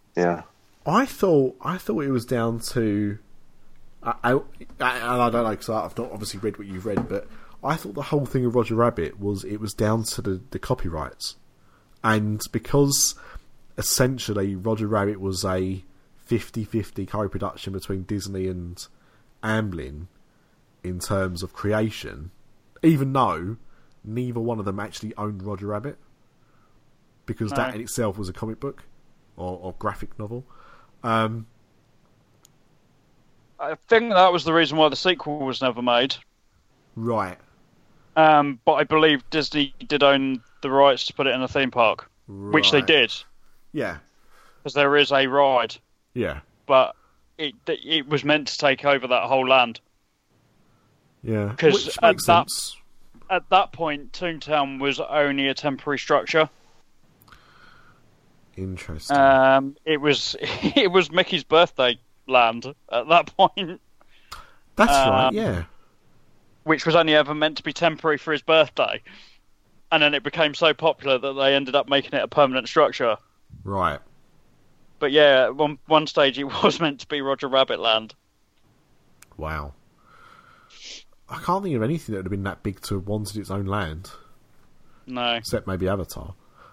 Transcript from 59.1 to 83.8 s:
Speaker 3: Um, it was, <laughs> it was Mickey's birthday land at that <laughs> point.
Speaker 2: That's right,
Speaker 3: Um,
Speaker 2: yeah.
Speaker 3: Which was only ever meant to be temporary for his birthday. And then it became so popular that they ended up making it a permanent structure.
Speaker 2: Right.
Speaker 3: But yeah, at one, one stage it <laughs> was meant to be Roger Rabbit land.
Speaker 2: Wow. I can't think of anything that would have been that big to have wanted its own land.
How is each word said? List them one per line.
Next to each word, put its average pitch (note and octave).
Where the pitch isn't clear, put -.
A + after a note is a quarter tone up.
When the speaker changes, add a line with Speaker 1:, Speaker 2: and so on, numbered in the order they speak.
Speaker 3:
Um, C3+
it D#3+
was, -
<laughs> -
it -
was F3+
Mickey's F3
birthday C3+
land A#2+
at A#2+
that D#3+
<laughs> -
point. F#3
Speaker 2:
That's C#3
right, C3
Speaker 3:
Um, C3
Speaker 2:
yeah. C#3+
Speaker 3:
Which D#3
was D#3+
only D#3+
ever D3
meant D3+
to -
be D3+
temporary D#3
for -
his D3
birthday. D3+
And D#3
then D3
it C#3
became D3
so D#3
popular C#3
that C3+
they C#3
ended C3+
up C#3
making C#3
it C3+
a -
permanent C3
structure. B2
Speaker 2:
Right. F2+
Speaker 3:
But D3
yeah, C#3
at A#2
one, D3
one D#3
stage C3+
it C#3
<laughs> -
was F3+
meant D3
to -
be D3
Roger C#3
Rabbit B2+
land. A2
Speaker 2:
Wow. D#2
I C3+
can't F#3
think F3
of A2+
anything C3+
that G2
would F#2
have F#2
been G2
that G2
big G2+
to -
have G2
wanted G#2
its G2+
own G2
land. F#2